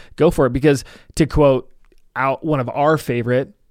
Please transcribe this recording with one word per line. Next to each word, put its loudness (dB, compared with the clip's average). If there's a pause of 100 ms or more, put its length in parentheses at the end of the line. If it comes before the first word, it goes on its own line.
(160)
go 4
for 0
it. -2
Because 2 (340)
to 2
quote 2 (460)
out -4
one -2
of -6
our 0
favorite, -2 (180)